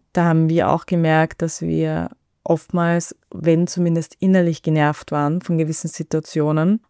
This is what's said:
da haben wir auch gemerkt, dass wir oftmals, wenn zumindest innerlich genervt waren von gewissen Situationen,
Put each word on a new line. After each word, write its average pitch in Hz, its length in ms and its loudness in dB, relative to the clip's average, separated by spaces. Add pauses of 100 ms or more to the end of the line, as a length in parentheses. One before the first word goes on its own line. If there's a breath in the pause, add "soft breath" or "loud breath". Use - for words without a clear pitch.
(120)
da 170 140 0
haben 160 240 2
wir 160 200 2
auch 165 160 -2
gemerkt, 160 560 0
dass 165 200 -6
wir 160 480 -2 (340)
oftmals, 170 720 -2 (140)
wenn 170 380 2
zumindest 165 520 -2
innerlich 180 440 2
genervt 151 500 0
waren 147 280 0
von 170 160 -2
gewissen 160 300 -2
Situationen, 156 1040 0